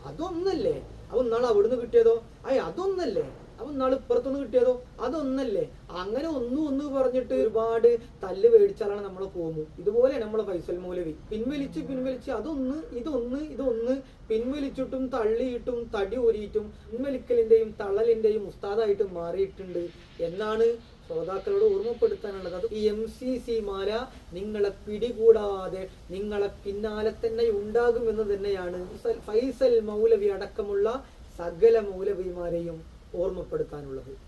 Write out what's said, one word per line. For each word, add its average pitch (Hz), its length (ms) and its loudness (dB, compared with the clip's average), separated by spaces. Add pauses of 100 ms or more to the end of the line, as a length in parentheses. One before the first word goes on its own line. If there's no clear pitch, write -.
അതൊന്നല്ലേ." 277 800 -2 (220)
"അപ്പൊ 247 140 2
നാളെ 240 240 2
അവിടുന്ന് 226 340 4
കിട്ടിയതോ?" 233 420 6 (280)
"ഏ, 262 60 6
അതൊന്നല്ലേ." 214 800 -2 (220)
"അപ്പൊ 269 140 -10
നാളെ 262 220 0
ഇപ്പുറത്തുനിന്ന് 262 460 0
കിട്ടിയതോ?" 247 420 2 (160)
"അതൊന്നല്ലേ." 262 720 -2 (200)
അങ്ങനെ 208 380 -4
ഒന്നും 277 380 -2
ഒന്ന് 277 180 -2
പറഞ്ഞിട്ട് 262 480 0
ഒരുപാട് 226 640 4 (260)
തല്ല് 190 260 4
മേടിച്ചാലാണ് 202 540 6
നമ്മളെ 190 220 -8
കോമു. 160 400 -6 (140)
ഇതുപോലെയാണ് 240 440 4
നമ്മളെ 214 200 -2
ഫൈസൽ 180 340 -4
മൗലവി. 180 340 -6
പിൻവലിച്ച്, 262 680 -6
പിൻവലിച്ച്, 262 520 -6
അതൊന്ന്, 269 640 -4
ഇതൊന്ന്, 247 440 -4
ഇതൊന്ന് 262 640 -2 (280)
പിൻവലിച്ചിട്ടും 262 800 -2
തള്ളിയിട്ടും 240 880 -2
തടി 196 220 -2
ഊരിയിട്ടും 214 560 0 (180)
പിൻവലിക്കലിന്റെയും 226 880 4
തള്ളലിന്റെയും 214 680 2
ഉസ്താദായിട്ട് 208 560 0
മാറിയിട്ടുണ്ട് 175 840 -4 (340)
എന്നാണ് 214 400 0 (440)
ശ്രോതാക്കളോട് 190 560 0
ഓർമ്മപ്പെടുത്താനുള്ളത്. 202 920 0
അത് 185 160 -4
ഈ 214 160 0
എം 214 200 -2
സി 254 300 -6
സി 226 220 -4
മാല 202 460 -4 (280)
നിങ്ങളെ 202 360 -2
പിടികൂടാതെ 208 1160 2 (240)
നിങ്ങളെ 202 380 -2 (160)
പിന്നാലെ 214 640 -4
തന്നെ 226 220 2
ഉണ്ടാകുമെന്ന് 214 840 2
തന്നെയാണ് 185 600 -4
ഫൈസൽ, 226 220 -2
ഫൈസൽ 247 600 2
മൗലവി 214 460 4
അടക്കമുള്ള 202 800 -2 (340)
സകല 175 420 6
മൗലവിമാരെയും 175 1040 -4 (320)
ഓർമ്മപ്പെടുത്താനുള്ളത്. 156 1000 -6 (100)